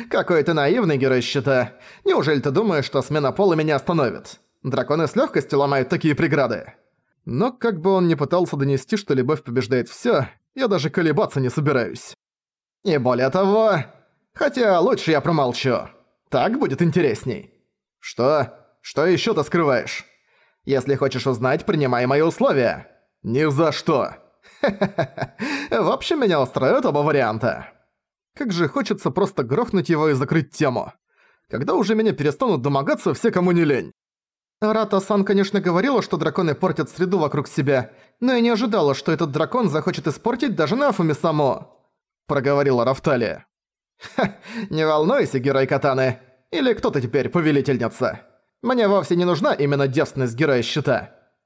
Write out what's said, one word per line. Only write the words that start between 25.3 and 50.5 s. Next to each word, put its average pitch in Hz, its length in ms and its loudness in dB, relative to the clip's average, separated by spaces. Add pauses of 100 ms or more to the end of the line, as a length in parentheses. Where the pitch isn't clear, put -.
общем, 294 300 -2
меня 175 200 2
устраивают 147 440 0
оба 147 140 0
варианта. 117 720 0 (640)
Как 247 160 -4
же 170 160 0
хочется 208 440 -2
просто 185 320 -2
грохнуть 185 460 -2
его 156 200 2
и 151 40 2
закрыть 147 380 0
тему. 127 420 -2 (560)
Когда 190 260 -2
уже 220 200 2
меня 220 180 2
перестанут 151 480 0
домогаться 143 520 0
все, 226 160 0
кому 180 220 2
не 170 120 2
лень. 131 280 0 (680)
«Рата-сан, 208 640 0
конечно, 196 340 0
говорила, 185 440 0
что - 140 -4
драконы 156 360 0
портят 160 360 -2
среду 185 280 -2
вокруг 143 300 -2
себя, 135 440 0 (280)
но 254 140 0
я 240 80 2
не 233 80 4
ожидала, 208 440 2
что - 180 -4
этот 160 200 -2
дракон 160 380 0
захочет 156 380 -2
испортить 240 480 -2
даже 160 200 0
Нафуми 196 380 2
Само», 147 720 -2 (440)
проговорила 139 580 2
Рафталия. 123 640 -2 (680)
«Ха, 226 200 -2 (340)
не 156 160 -2
волнуйся, 156 540 0
герой 135 260 0
Катаны. 131 540 0 (320)
Или 254 220 0
кто - 180 -4
ты 139 100 -2
теперь, 120 280 -2
повелительница? 131 920 0 (400)
Мне 233 260 0
вовсе 185 280 2
не 175 100 2
нужна 180 280 0
именно 143 340 0
девственность 131 480 -2
героя 135 260 2